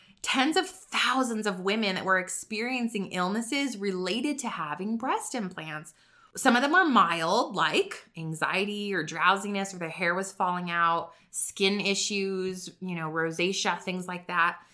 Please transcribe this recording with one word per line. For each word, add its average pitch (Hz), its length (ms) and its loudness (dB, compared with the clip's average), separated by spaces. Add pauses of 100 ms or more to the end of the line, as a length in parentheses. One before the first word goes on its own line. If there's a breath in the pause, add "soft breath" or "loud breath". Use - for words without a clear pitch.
(220 loud breath)
tens 269 340 2
of 381 120 2
thousands 233 760 0
of 185 140 0
women 196 360 2
that - 100 -2
were 185 120 6
experiencing 226 920 -4
illnesses 226 640 0
related 202 640 -2
to 240 100 -6
having 180 480 -4
breast 285 380 -4
implants. 160 580 -8 (420 soft breath)
Some 254 220 6
of 247 60 2
them 285 100 2
were 370 120 8
mild, 196 720 4
like 160 600 0
anxiety 190 760 -2
or 170 80 0
drowsiness, 190 720 0
or 180 40 -10
their 165 120 -6
hair 175 240 0
was 190 180 -4
falling 180 380 -2
out, 170 420 2 (180 loud breath)
skin - 480 0
issues, 190 920 -2 (100)
you 185 140 -6
know, 160 160 -4
rosacea, 175 720 0
things 180 260 -4
like 175 200 -10
that. 175 280 2 (180 loud breath)